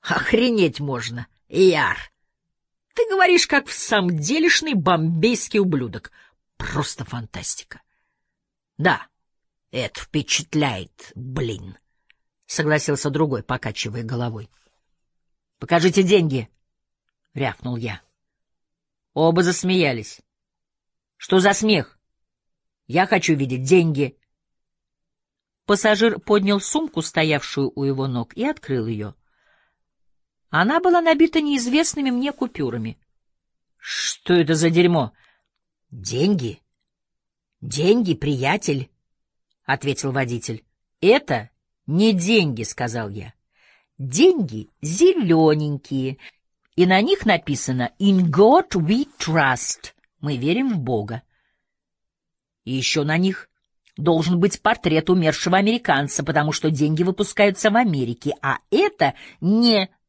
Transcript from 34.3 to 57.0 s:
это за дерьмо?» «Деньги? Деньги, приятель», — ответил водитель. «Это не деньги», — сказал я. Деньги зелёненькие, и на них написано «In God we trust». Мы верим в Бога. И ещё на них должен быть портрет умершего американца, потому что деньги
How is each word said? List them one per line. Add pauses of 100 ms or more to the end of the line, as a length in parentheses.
это
за
дерьмо?» (800)
«Деньги? (1000)
Деньги,
приятель», — (760)
ответил
водитель. (360)
«Это (360)
не
деньги», —
сказал
я. (640)
Деньги (100)
зелёненькие, (600)
и
на
них
написано
«In
God
we (120)
trust». (280)
Мы
верим
в
Бога. (1400)
И
ещё
на
них (480)
должен
быть
портрет
умершего
американца,
потому
что
деньги